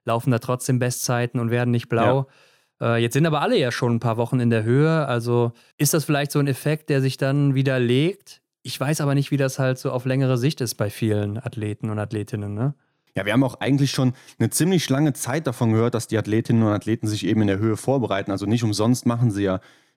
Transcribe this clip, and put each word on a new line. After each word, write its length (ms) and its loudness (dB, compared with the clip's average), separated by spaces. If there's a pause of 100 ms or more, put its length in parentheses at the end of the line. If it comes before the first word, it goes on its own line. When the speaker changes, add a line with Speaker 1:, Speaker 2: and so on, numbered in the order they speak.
Speaker 1:
laufen 280 0
da 80 2
trotzdem 400 -2
Bestzeiten 600 -2
und 120 -2
werden 200 0
nicht 160 -2
blau. 400 2 (540)
Speaker 2:
Ja. 160 0
Speaker 1:
Äh, 60 0
jetzt 100 -2
sind 120 2
aber 160 0
alle 160 0
ja 140 0
schon 240 0
ein 40 -2
paar 180 0
Wochen 220 0
in 100 2
der 140 2
Höhe. 440 2
Also 440 0 (260)
ist 160 2
das 120 2
vielleicht 260 0
so 80 0
ein 80 2
Effekt, 420 -2
der 120 2
sich 160 -2
dann 360 2
widerlegt? 880 0 (220)
Ich 160 -12
weiß 220 -2
aber 140 2
nicht, 160 0
wie 60 2
das 220 0
halt 200 0
so 120 -4
auf 140 -4
längere 320 2
Sicht 240 -2
ist 140 -4
bei 140 -2
vielen 480 -2
Athleten 520 -6
und 100 -4
Athletinnen, 540 -6
ne? 200 -2 (420)
Speaker 2:
Ja, 100 -4
wir 80 0
haben 100 4
auch 160 -2
eigentlich 320 2
schon 220 0 (260)
eine 120 2
ziemlich 380 0
lange 240 2
Zeit 320 -6
davon 280 0
gehört, 220 2
dass 120 -4
die 100 -2
Athletinnen 460 0
und 80 2
Athleten 360 -2
sich 180 -4
eben 160 2
in 60 4
der 120 0
Höhe 160 0
vorbereiten. 560 -2
Also 140 -4
nicht 180 0
umsonst 420 0
machen 260 2
sie 120 -2
ja 160 0 (380)